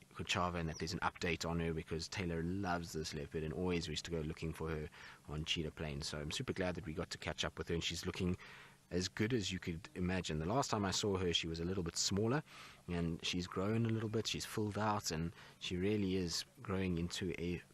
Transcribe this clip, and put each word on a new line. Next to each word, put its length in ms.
Kuchava 380
and 120
that 100
there's 140
an 80
update 480
on 120
her, 120
because 360
Taylor 340
loves 500
this 220
leopard 280
and 120
always 340
used 160
to 60
go 160
looking 260
for 160
her 220
on 160
Cheetah 240
Plains. 360
So 120
I'm 120
super 220
glad 220
that 100
we 80
got 160
to 80
catch 260
up 140
with 120
her, 60
and 80
she's 220
looking 320
as 160
good 240
as 180
you 80
could 220
imagine. 420
The 80
last 240
time 140
I 80
saw 240
her, 160
she 160
was 100
a 60
little 180
bit 160
smaller, 420
and 340
she's 280
grown 360
a 40
little 200
bit, 200
she's 160
filled 340
out, 320
and 220
she 180
really 380
is 300
growing 360
into 380
a 240